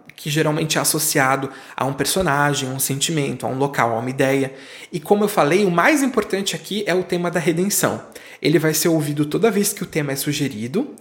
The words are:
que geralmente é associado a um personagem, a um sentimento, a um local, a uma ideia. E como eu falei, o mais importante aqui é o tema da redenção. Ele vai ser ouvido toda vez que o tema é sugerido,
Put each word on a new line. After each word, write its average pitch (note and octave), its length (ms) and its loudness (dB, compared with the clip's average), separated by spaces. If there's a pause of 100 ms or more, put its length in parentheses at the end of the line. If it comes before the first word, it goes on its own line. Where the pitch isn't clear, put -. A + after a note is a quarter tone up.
(140)
que - 140 -10
geralmente D#3 480 0
é D3 60 2
associado C#3 640 2 (260)
a C3 120 -2
um C#3 80 -2
personagem, C#3+ 760 0
a C3 40 -4
um C3+ 60 -6
sentimento, C#3 680 -2
a - 20 -2
um C3 80 -4
local, C3 380 0
a A2+ 60 0
uma B2 100 -4
ideia. C3+ 420 0 (400)
E F3 80 -4
como G#3 240 2
eu G3+ 40 2
falei, F3 360 4
o F3+ 60 4
mais B3 320 4
importante G3+ 520 0
aqui F#3+ 320 -6
é E3 80 2
o F#3 80 2
tema F3 280 -2
da E3+ 100 0
redenção. D#3+ 640 0 (400)
Ele D#3 160 4
vai D#3 160 2
ser E3+ 140 2
ouvido D3 360 2
toda F#3 260 2
vez G3 220 0
que - 100 -8
o F3 40 -6
tema D3 260 -4
é C3+ 40 -4
sugerido, C#3+ 840 -4